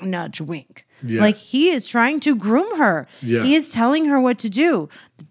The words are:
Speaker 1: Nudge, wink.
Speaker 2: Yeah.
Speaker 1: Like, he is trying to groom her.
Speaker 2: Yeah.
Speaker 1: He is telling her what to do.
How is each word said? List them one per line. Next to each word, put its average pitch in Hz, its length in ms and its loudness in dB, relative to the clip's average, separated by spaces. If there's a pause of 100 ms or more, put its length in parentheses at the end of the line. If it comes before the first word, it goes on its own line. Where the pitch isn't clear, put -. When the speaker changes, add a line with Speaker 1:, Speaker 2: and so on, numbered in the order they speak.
Speaker 1:
Nudge, 175 400 -8
wink. 156 440 -12 (200)
Speaker 2:
Yeah. 113 160 -2
Speaker 1:
Like, 214 160 4
he 302 320 0
is 277 180 -2
trying 254 340 0
to 294 140 0
groom 262 420 0
her. 175 300 0 (140)
Speaker 2:
Yeah. 117 220 0
Speaker 1:
He 269 120 4
is 311 160 0
telling 269 340 2
her 285 140 2
what 254 200 2
to 226 100 -6
do. 208 400 0 (420)